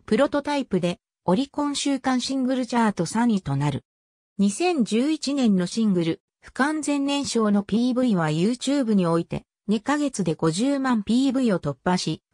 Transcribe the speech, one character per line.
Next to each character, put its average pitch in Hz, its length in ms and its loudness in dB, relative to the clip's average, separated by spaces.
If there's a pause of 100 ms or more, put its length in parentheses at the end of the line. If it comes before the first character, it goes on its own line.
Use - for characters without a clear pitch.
プ 214 100 0
ロ 277 140 2
ト 285 120 -2
タ 294 140 -4
イ 269 100 -2
プ 185 140 -2
で、 175 200 -4 (260)
オ 180 100 2
リ 269 140 -2
コ 294 180 -4
ン 285 80 -4
週 277 240 -2
間 254 220 0
シ 269 140 -4
ン 269 80 -2
グ 254 120 0
ル 254 100 -2
チ 240 120 -4
ャ 226 100 4
ー 202 60 2
ト 170 120 -2
三 233 260 0
位 190 100 0
と 139 160 -4
な 143 120 0
る。 139 140 -4 (540)
二 202 140 2
千 339 340 0
十 247 260 0
一 285 220 -2
年 233 240 4
の 180 80 0
シ 226 200 -2
ン 202 80 2
グ 170 120 2
ル、 165 160 -2 (200)
不 - 120 -20
完 302 280 -2
全 285 240 -2
燃 285 200 -2
焼 214 280 0
の 202 100 2
ピ 240 280 0
ー - 20 -4
ブ 254 120 2
イ 220 100 4
は 160 120 2
YouTube 220 640 0
に 185 120 4
お 165 140 2
い 175 60 -2
て、 - 180 -8 (240)
二 220 140 0
ヶ 294 160 0
月 277 260 -2
で 160 120 -2
五 165 160 0
十 269 280 0
万 247 240 0
ピ 262 260 2
ー 233 40 0
ブ 262 100 0
イ 226 80 2
を 175 80 0
突 143 240 -4
破 180 140 2
し、 - 240 -6 (120)